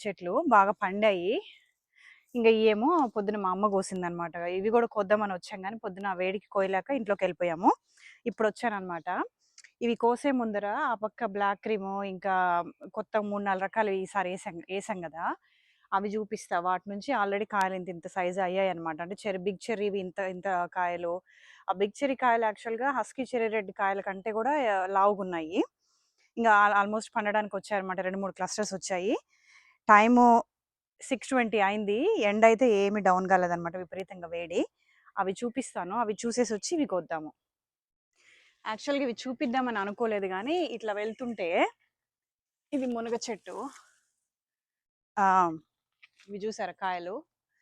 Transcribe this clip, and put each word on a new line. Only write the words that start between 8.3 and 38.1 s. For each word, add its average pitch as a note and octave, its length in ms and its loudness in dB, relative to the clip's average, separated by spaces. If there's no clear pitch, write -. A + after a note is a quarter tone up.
వచ్చానన్నమాట. F#3+ 760 -4
ఇవి A#3 140 0
కోసే A#3+ 360 2
ముందర A3 340 -2
ఆ B3 280 -2
పక్క G#3+ 320 -6
బ్లాక్ G3+ 340 -2
క్రీమ్, G3 440 -4
ఇంకా F#3 600 0
కొత్త - 240 -4
మూడు G3+ 260 -2
నాలుగు F#3+ 200 -2
రకాలు G#3 280 -2
ఈసారి F#3+ 380 -4
వేసాం, F#3 280 -8
వేసాం F#3 440 -8
కదా, E3+ 340 -6
అవి G3 160 0
చూపిస్తా. G3+ 500 -4
వాటి F3+ 300 -2
నుంచి G3+ 240 -6
already G3+ 320 0
కాయలు F#3+ 300 0
ఇంత F#3 140 -8
ఇంత F3 180 -10
సైజు F3+ 340 -2
అయ్యాయి F#3+ 280 0
అనమాట. E3+ 320 -6
అంటే F3+ 140 -8
చెర్రీ, F#3+ 160 -4
బిగ్ G3 280 -6
చెర్రీ G#3 140 -2
ఇవి G3+ 140 -2
ఇంత F#3 200 -8
ఇంత F#3 540 -2
కాయలు. F3 480 -2
ఆ F#3+ 40 0
బిగ్ G3+ 300 -2
చెర్రీ C4+ 120 0
కాయలు A#3 300 2
యాక్చువల్‌గా A3+ 460 -4
హస్కీ B3 320 -4
చెర్రీ A3+ 240 -2
రెడ్ G#3 240 -2
కాయల G3 300 -2
కంటే F#3+ 300 -6
కూడా, A3+ 200 0
ఆ, F#3 140 0
లావుగున్నాయి. F#3+ 760 0
ఇంకా G#3+ 300 6
al-, G3+ 100 4
almost G#3+ 380 -2
పండడానికి G#3 400 0
వచ్చాయన్నమాట. F#3+ 440 -4
రెండు F#3 180 -4
మూడు G3 140 -4
క్లస్టర్స్ F#3+ 420 -4
వచ్చాయి. F#3+ 440 -2
టైమ్ A#3 540 10
సిక్స్ - 280 -8
ట్వంటీ A#3 300 2
అయింది. G#3+ 640 2
ఎండ G#3+ 240 4
అయితే A3+ 240 8
ఏమీ G3+ 320 4
డౌన్ F#3 280 4
కాలేదన్నమాట, F3 480 2
విపరీతంగా F3+ 500 -10
వేడి. E3+ 380 -2
అవి G3 160 -2
చూపిస్తాను, A3 640 -6
అవి G#3+ 180 -2
చూసేసి A#3 280 -2
వచ్చి - 220 -6
ఇవి C#4+ 100 0
కోద్దాము. D#3+ 480 -6